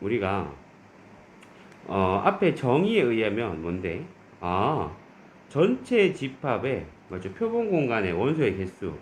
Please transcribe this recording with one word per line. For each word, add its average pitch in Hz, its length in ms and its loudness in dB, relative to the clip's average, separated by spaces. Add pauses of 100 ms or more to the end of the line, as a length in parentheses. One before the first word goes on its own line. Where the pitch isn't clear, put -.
우리가, 95 520 -2 (1300)
어, 95 380 2
앞에 196 280 2
정의에 170 480 2
의하면 110 600 0
뭔데? 90 440 -4 (360)
아, 92 540 0 (520)
전체 214 640 2
집합의, 120 720 -4 (240)
맞죠? 92 240 -8
표본 226 360 -2
공간의 117 440 2
원소의 117 440 0
개수 92 440 -6